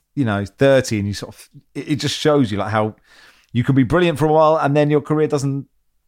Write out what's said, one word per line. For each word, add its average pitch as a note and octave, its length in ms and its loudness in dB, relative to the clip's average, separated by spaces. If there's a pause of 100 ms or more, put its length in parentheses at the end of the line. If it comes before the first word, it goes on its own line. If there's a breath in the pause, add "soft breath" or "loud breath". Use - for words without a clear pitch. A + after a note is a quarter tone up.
(140)
you C#3+ 120 -2
know, G2+ 140 -2
he's G2+ 120 -8
thirty, C3 480 2
and G2+ 80 -4
you G2+ 80 -6
sort - 180 -14
of, - 160 -20 (240)
it, D3+ 200 -8
it - 20 0
just C3+ 200 -4
shows C#3+ 360 2
you, G2+ 80 -4
like, G2 100 -6
how G#2+ 260 -2 (560 soft breath)
you A#2+ 120 -2
can C#3 100 0
be C3 80 4
brilliant E3 380 0
for D#3 60 2
a D3+ 60 2
while D#3 260 4
and C#3+ 200 0
then D3 140 2
your D3 100 2
career D3+ 260 0
doesn't C#3 400 -4 (400)